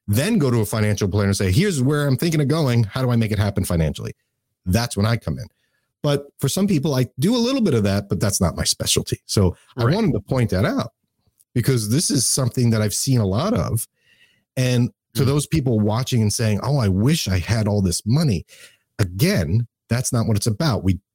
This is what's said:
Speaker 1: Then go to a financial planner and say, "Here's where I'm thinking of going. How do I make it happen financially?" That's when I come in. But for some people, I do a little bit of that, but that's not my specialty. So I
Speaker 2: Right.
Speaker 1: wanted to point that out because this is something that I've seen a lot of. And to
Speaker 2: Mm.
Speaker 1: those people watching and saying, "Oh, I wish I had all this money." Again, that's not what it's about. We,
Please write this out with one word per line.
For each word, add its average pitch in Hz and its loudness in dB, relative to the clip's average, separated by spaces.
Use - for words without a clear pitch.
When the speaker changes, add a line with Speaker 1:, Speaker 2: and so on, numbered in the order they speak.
Speaker 1:
Then 147 2
go 143 2
to 117 2
a 107 0
financial 107 0
planner 101 0
and 98 0
say, 95 0
"Here's 160 0
where 147 0
I'm 135 2
thinking 160 0
of 143 0
going. 127 2
How 131 -4
do 127 0
I 120 2
make 110 0
it 101 0
happen 98 0
financially?" 76 -2
That's 113 0
when 101 0
I 113 2
come 69 -6
in. 107 -12
But 143 -2
for 143 0
some 185 0
people, 156 0
I 127 2
do 196 2
a - 2
little 247 0
bit 185 2
of 110 2
that, 101 0
but 85 -2
that's - 0
not 87 0
my 82 -2
specialty. - -2
So 92 2
I 113 -2
Speaker 2:
Right. 147 2
Speaker 1:
wanted 202 2
to 110 -2
point 123 0
that 92 0
out 240 -2
because 117 0
this 127 0
is 139 0
something 123 0
that 113 2
I've 107 -2
seen 131 0
a 107 2
lot 131 0
of. - -2
And 123 0
to 147 2
Speaker 2:
Mm. 123 2
Speaker 1:
those 139 0
people 127 0
watching 110 0
and 104 2
saying, 107 0
"Oh, 143 -2
I 110 2
wish 110 0
I 92 0
had 101 0
all 101 0
this 90 0
money." 127 0
Again, 104 0
that's 120 -2
not 117 0
what 110 0
it's 98 -4
about. 113 0
We, 92 2